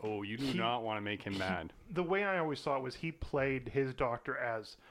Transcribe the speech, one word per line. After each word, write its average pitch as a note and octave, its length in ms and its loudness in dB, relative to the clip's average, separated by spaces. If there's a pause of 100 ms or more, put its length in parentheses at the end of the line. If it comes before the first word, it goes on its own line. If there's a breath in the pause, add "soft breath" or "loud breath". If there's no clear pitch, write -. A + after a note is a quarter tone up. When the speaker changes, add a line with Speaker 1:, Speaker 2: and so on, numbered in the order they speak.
Speaker 1:
"Oh, G#2+ 180 -2
you G#2 160 -4
do C3+ 80 -2
Speaker 2:
he, C3 140 0
Speaker 1:
not A#2 240 2
wanna G#2+ 180 -2
make G#2 220 -2
him G2 100 -2
Speaker 2:
he, G2 60 -2
Speaker 1:
mad." F2+ 340 0 (160)
Speaker 2:
the F3+ 140 0
way F#3+ 220 2
I F#3+ 120 2
always D#3 220 0
saw C#3 180 0
it C3 60 -2
was B2+ 100 -4
he D#3+ 180 -4
played C3+ 580 0
his C3 260 2
doctor B2+ 420 0
as A#2 400 -2 (140)